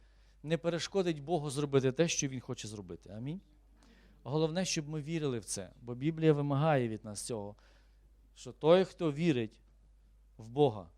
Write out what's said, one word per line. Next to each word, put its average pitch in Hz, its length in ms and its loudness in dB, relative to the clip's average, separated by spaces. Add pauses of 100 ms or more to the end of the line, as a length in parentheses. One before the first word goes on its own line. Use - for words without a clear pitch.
(420)
не 160 160 0
перешкодить 170 640 -2
Богу 151 280 -2
зробити 135 420 2
те, 165 160 4
що 147 200 -2
Він 131 120 -6
хоче - 280 -8
зробити. 92 480 -12
Амінь. 143 240 -8 (840)
Головне, 156 420 0
щоб 151 240 -4
ми 156 140 -6
вірили 147 360 -2
в 98 60 -8
це, 92 260 -8 (120)
бо 123 120 -10
Біблія 160 380 4
вимагає 143 560 2
від 107 160 -8
нас 104 180 -10
цього, 104 320 -8 (800)
що - 180 -16
той, 175 320 6
хто 165 280 -2
вірить 139 480 0 (800)
в 110 100 -16
Бога, 117 500 2